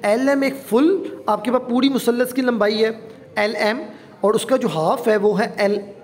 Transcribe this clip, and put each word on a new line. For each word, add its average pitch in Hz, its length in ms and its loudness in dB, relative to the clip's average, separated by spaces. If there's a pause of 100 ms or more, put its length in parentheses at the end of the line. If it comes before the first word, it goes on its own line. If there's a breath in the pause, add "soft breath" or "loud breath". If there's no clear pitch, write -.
एल 233 240 2
एम 277 160 2
एक 262 160 -2
फुल 320 680 0
आपके 214 220 -2
पास 247 200 0
पूरी 262 180 2
मुसल्लस 240 440 0
की 262 100 -2
लंबाई 226 340 2
है 220 140 2 (480 loud breath)
एल 208 180 0
एम, 220 240 0 (440 loud breath)
और 208 100 4
उसका - 220 0
जो 226 120 0
हाफ 170 400 0
है 214 80 4
वो 208 180 2
है 214 260 -2
एल 202 200 0 (240)